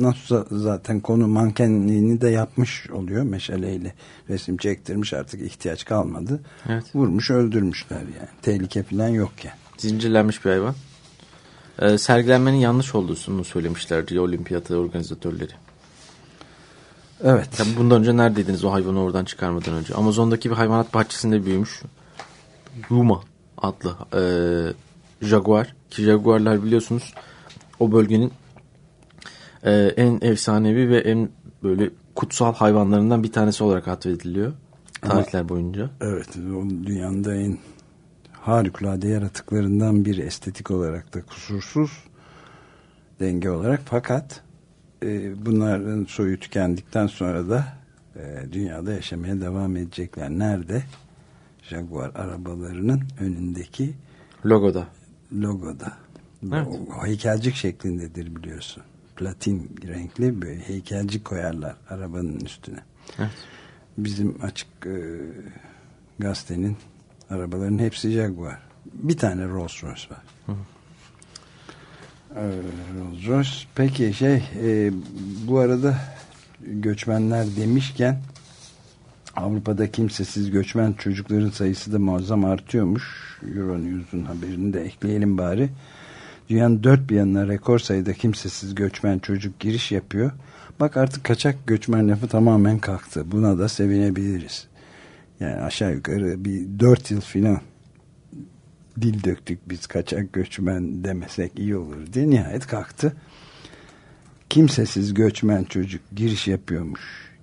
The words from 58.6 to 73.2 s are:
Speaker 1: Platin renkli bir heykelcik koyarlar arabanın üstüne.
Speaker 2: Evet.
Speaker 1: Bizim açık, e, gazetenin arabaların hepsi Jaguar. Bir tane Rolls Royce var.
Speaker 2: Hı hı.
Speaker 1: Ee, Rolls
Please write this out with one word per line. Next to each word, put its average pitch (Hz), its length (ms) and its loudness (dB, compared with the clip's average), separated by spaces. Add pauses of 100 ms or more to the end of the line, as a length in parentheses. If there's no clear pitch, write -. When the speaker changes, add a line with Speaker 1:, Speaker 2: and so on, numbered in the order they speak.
Speaker 1:
Platin 95 600 -6 (120)
renkli 90 540 -4
bir 82 140 -10
heykelcik 101 680 -8
koyarlar 82 520 -8 (120)
arabanın 87 520 -8
üstüne. - 380 -16 (400)
Speaker 2:
Evet. 107 120 -4 (680)
Speaker 1:
Bizim 104 440 -4
açık, - 260 -10 (180)
e, 95 100 -8 (1200)
gazetenin 101 580 -4 (540)
arabaların 95 480 -2
hepsi 113 340 -2
Jaguar. 90 460 -4 (260)
Bir - 320 -4
tane 92 320 0
Rolls 90 360 -8
Royce - 260 -14
var. - 120 -20 (240)
Speaker 2:
Hı 104 60 -6
hı. 101 40 -6 (1800)
Speaker 1:
Ee, 104 160 -6 (480)
Rolls 90 280 -10